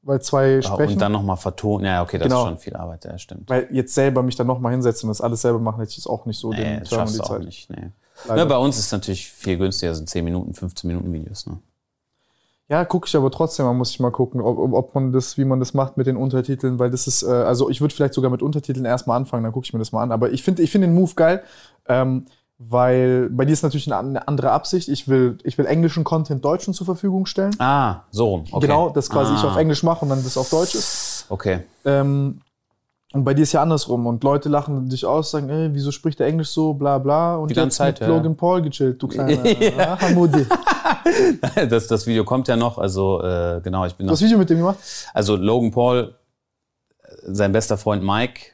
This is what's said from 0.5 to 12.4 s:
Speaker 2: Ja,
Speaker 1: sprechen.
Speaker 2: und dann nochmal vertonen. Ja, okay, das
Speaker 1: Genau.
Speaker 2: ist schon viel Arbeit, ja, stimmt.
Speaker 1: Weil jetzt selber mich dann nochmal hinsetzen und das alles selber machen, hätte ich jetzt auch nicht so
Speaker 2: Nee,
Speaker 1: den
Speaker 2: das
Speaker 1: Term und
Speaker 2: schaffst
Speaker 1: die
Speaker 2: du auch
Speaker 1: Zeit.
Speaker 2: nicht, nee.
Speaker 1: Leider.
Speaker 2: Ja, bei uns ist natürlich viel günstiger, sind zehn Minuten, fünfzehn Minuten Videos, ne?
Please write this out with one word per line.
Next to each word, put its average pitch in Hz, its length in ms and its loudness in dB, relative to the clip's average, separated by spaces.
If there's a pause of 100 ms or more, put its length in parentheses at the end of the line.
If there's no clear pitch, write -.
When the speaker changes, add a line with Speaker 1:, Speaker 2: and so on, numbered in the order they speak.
Speaker 2:
Ja, 135 60 2
Speaker 1:
sprechen. 101 320 0
Speaker 2:
und 101 80 0
dann 104 100 0
nochmal 98 260 0
vertonen. 101 500 -4
Ja, 90 160 0
okay, 87 160 -4
das 85 80 0
Speaker 1:
Genau. 127 160 2
Speaker 2:
ist 98 60 -2
schon 80 100 -8
viel - 160 -14
Arbeit, 85 300 -12
ja, 87 120 -12
stimmt. - 320 -18
Speaker 1:
Weil 127 220 0
jetzt 127 240 -2
selber 135 260 2
mich 123 140 -2
dann 120 100 -2
nochmal 123 280 -2
hinsetzen 120 360 0
und - 80 -2
das - 40 -6
alles 117 200 -2
selber 117 180 2
machen, 113 200 -4
hätte 107 100 -6
ich - 80 -14
jetzt - 100 -12
auch 117 200 -8
nicht 110 120 -8
so 113 120 -6
Speaker 2:
Nee, 107 60 -6
Speaker 1:
den 107 240 -4
Speaker 2:
das - 80 -14
Speaker 1:
Term 117 120 0
und 120 60 -2
Speaker 2:
schaffst 107 80 -4
Speaker 1:
die - 40 -4
Speaker 2:
du - 40 -6
auch - 60 -8
Speaker 1:
Zeit. 101 160 -6
Speaker 2:
nicht, - 260 -20
nee. - 180 -14 (380)
Speaker 1:
Leider. 120 140 2
Speaker 2:
Ja, 170 40 4
bei 139 120 2
uns 127 200 2
ist 104 140 -2
natürlich 101 400 -6
viel 92 260 -4
günstiger, 90 380 -2
sind 78 120 -8
zehn 87 160 -4
Minuten, 85 300 -4
fünfzehn 90 340 -10
Minuten 87 240 -4
Videos, 82 360 -10
ne? - 100 -12 (1120)